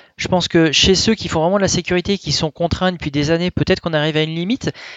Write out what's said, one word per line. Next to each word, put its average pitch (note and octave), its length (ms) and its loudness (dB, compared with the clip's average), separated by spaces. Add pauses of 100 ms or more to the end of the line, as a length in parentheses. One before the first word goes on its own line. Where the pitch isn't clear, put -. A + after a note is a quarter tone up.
(180)
Je - 100 -6
pense F3+ 200 0
que E3 220 4
chez F#3+ 240 4
ceux G#3+ 200 2
qui F3+ 140 -6
font E3 120 -2
vraiment F3 160 2
de G3+ 60 0
la F3+ 60 2
sécurité, F3+ 500 -2
qui D3+ 140 -6
sont D#3 180 -2
contraints F3+ 420 -2
depuis D#3 200 -6
des D3 180 0
années, E3+ 200 0
peut-être F#3 300 0
qu'on E3 140 -4
arrive D3+ 220 0
à D#3 60 2
une D#3+ 120 -4
limite, F3 380 -4 (240)